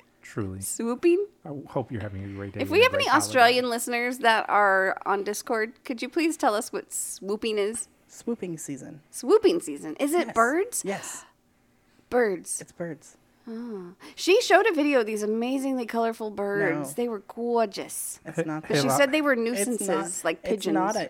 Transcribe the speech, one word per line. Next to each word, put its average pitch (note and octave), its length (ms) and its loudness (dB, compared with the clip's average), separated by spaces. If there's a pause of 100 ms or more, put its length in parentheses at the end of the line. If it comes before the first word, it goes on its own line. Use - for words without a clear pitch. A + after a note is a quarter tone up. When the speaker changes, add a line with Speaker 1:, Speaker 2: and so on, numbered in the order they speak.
(220)
Speaker 1:
Truly. G2 400 -8
Speaker 2:
Swooping? D4+ 640 2 (180)
Speaker 1:
I - 60 -12 (180)
hope C3+ 240 -4
you're A2+ 80 -4
having G2 240 -8
a G2+ 60 -8
great G2 240 -8
day. - 80 -4
Speaker 2:
If C#4+ 80 -4
Speaker 1:
You - 20 -4
Speaker 2:
we F4+ 120 4
have C5 100 4
Speaker 1:
never C#5+ 80 0
Speaker 2:
any C5 60 0
Speaker 1:
apologize. C#4 200 4
Speaker 2:
Australian B3 420 6
listeners A#3+ 500 -2
that A3+ 300 4
are F#3+ 560 4
on G3 200 0
Discord, A3 480 -4 (100)
could A#3 180 -8
you B3 60 -4
please D#4 300 0
tell A3+ 180 2
us A3+ 160 -4
what - 220 -8
swooping G#3+ 640 -4
is? G#3 320 -2 (180)
Speaker 3:
Swooping F3+ 500 -8
season. D3 440 -12 (100)
Speaker 2:
Swooping B3+ 480 4
season. D#3 400 -8
Is C#4+ 140 0
it E4 140 2
Speaker 3:
Yes. - 60 -10
Speaker 2:
birds? D4+ 520 2
Speaker 3:
Yes. - 400 -8 (840)
Speaker 2:
Birds. A3+ 520 0
Speaker 3:
It's - 100 -20
birds. - 460 -12 (280)
Speaker 2:
Oh. A3+ 500 -10 (200)
She G4 240 4
showed G4+ 260 6
a G#4+ 80 2
video C#4+ 280 4
of G#3+ 40 0
these G#3+ 180 -4
amazingly B3+ 600 -2
colorful A3+ 460 -4
birds. G3 600 -2
Speaker 3:
No. - 40 -10
Speaker 2:
They A#3+ 140 -2
were G#3 180 -8
gorgeous. A3+ 1000 -4
Speaker 3:
It's - 120 -14
Speaker 1:
Hey, E3 80 0
Speaker 3:
not D#3 200 -6
Speaker 1:
hey, - 100 0
Speaker 2:
But - 60 4
she C4 60 2
Speaker 1:
La- C4 80 4
Speaker 2:
said C#4+ 160 4
they D#4 100 2
were C#4+ 120 4
Speaker 3:
It's A#3 80 0
not, - 20 0
Speaker 2:
nuisances, G#3 800 -2
like E3 200 -2
Speaker 3:
it's F#3 60 -4
Speaker 2:
pigeons. F#3+ 240 -2
Speaker 3:
not F#3+ 220 2
a, E3+ 140 -4